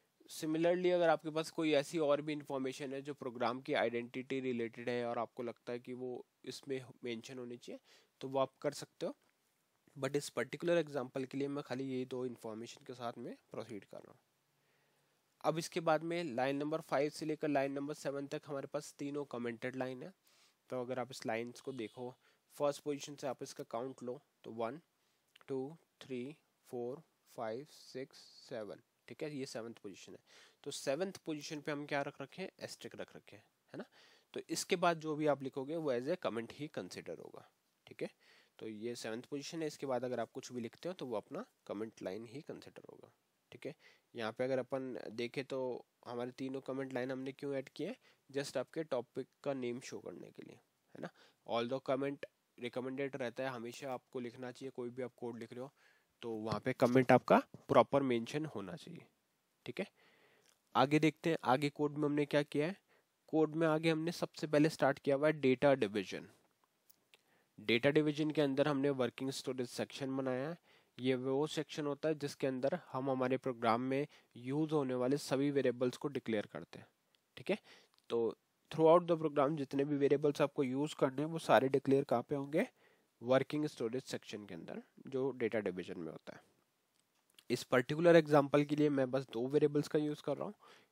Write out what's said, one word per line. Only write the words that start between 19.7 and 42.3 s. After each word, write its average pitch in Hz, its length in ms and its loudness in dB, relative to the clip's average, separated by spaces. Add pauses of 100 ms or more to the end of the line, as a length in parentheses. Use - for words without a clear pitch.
लाइन 131 280 -6
है। 185 100 -14 (560)
तो 127 120 -4
अगर 123 180 -4
आप 123 120 -6
इस - 140 -12
लाइंस 120 360 -4
को 135 120 -10
देखो, 123 420 -8 (420)
फर्स्ट 143 260 0
पोजीशन 143 320 -6
से 143 120 -8
आप 123 160 -6
इसका 139 280 -12
काउंट 131 320 -6
लो 123 160 -6 (240)
तो 113 100 -12
वन, 117 260 -4 (680)
टू, 135 300 -6 (240)
थ्री, 123 240 -6 (460)
फोर, 123 320 -6 (320)
फाइव, 120 360 -6
सिक्स, - 460 -12 (320)
सेवन, 107 320 -8 (260)
ठीक - 160 -10
है, 151 120 -6
ये 131 100 -6
सेवंथ 117 380 -10
पोजीशन 95 300 -14
है। - 60 -18 (440)
तो 143 80 -8
सेवंथ 160 420 -2 (120)
पोजीशन 151 360 -6
पे 151 100 -6
हम 147 140 -4
क्या 143 160 0
रख 143 200 -8
रखे 139 200 -12
हैं? 190 80 -8 (100)
एस्टेरिस्क - 420 -12
रख - 140 -12
रखे 80 200 -20
हैं, 95 80 -20 (300)
है - 40 -10
ना। 202 80 -10 (480)
तो - 160 -6
इसके 165 260 0
बाद 170 240 4
जो 156 160 -2
भी 151 120 2
आप 139 160 4
लिखोगे 135 340 -4
वो 151 160 0
as 123 140 -2
a 180 180 0
comment 113 280 -4
ही 147 160 -10
कंसीडर 87 500 -10
होगा, - 300 -18 (380)
ठीक - 160 -10
है। 175 60 -6 (500)
तो 110 80 -10
ये 110 280 -6
सेवंथ 120 340 -6
पोजीशन 147 320 -6
है, 156 60 -2
इसके - 180 -8
बाद 127 200 2
अगर 123 140 -2
आप 113 120 -4
कुछ - 220 -10
भी 123 80 -4
लिखते 113 280 -8
हो 180 40 -8
तो 160 120 -8
वो 120 120 -4
अपना 151 280 -6 (220)
कमेंट 107 340 -6
लाइन 104 240 -6
ही 120 160 -12